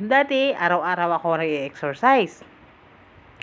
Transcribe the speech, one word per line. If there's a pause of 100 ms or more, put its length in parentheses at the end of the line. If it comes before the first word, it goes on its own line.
Dati,
araw-araw
ako
nag-exercise. (1000)